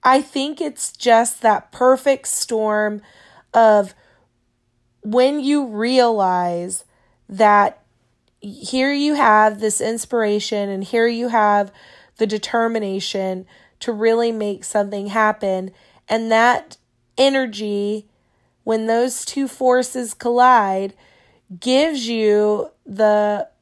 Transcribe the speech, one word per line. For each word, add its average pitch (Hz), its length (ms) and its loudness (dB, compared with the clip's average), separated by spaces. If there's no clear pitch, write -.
I 254 160 4
think 285 400 -8
it's - 320 -8
just 233 500 2
that 214 300 0
perfect 262 560 0
storm 214 720 -4
of 214 400 4
when 254 380 2
you 285 260 0
realize 196 1200 0
that 202 540 4
here 262 500 -4
you 285 220 -2
have 214 460 4
this 214 200 -2
inspiration 214 880 -2
and 196 140 -6
here 226 240 0
you 233 220 -2
have 208 440 2
the 220 100 -2
determination 202 1200 -4
to - 140 -8
really 226 400 0
make 208 320 -6
something 202 440 -4
happen. 196 600 -2
And 226 220 -2
that 233 460 2
energy, 214 920 -2
when 220 220 -2
those 240 380 -2
two 277 220 -6
forces 247 680 -2
collide, 226 840 2
gives 262 480 0
you 208 640 0
the 208 640 0